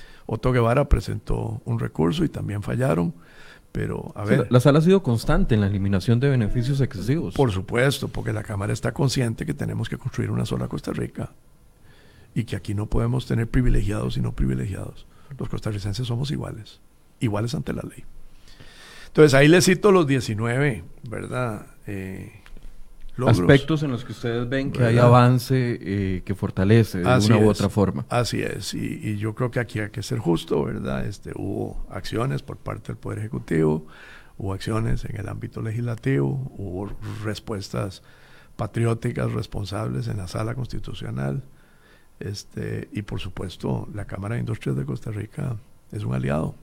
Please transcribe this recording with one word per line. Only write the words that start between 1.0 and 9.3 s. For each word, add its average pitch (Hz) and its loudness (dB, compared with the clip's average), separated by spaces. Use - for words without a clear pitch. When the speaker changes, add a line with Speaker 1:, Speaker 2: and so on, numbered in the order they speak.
Speaker 1:
un 117 -2
recurso 156 0
y 147 2
también 101 -6
fallaron, 135 0
pero, 104 -6
a 107 -8
Speaker 2:
Sí, 104 -2
Speaker 1:
ver. 135 6
Speaker 2:
la, - 2
la 123 8
sala 143 6
ha - 4
sido 185 6
constante 127 2
en 107 6
la 101 4
eliminación 101 2
de 139 2
beneficios 123 2
excesivos. 120 -2
Speaker 1:
Por 131 4
supuesto, 110 0
porque 110 -4
la 107 -4
Cámara 104 -4
está 120 -2
consciente 131 0